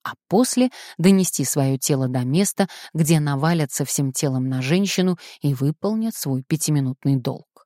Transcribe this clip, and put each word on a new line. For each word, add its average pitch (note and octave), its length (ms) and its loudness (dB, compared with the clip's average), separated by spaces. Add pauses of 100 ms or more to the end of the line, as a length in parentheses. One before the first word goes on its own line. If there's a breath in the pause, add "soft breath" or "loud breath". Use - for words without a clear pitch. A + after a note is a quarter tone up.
а - 100 -8 (140)
после B3 420 2 (280 loud breath)
донести F3+ 480 4
свое C3+ 320 0
тело C3 320 0
до B2+ 160 -2
места, F#3 420 0 (260 loud breath)
где D#3+ 280 2
навалятся D3 640 0
всем C#3 260 -2
телом C3 380 -2
на C3 120 -2
женщину F3+ 560 0 (240 loud breath)
и C#3+ 120 2
выполнят G3 600 -2
свой C3 300 -4
пятиминутный C#3 720 0
долг. C3 320 -4 (180)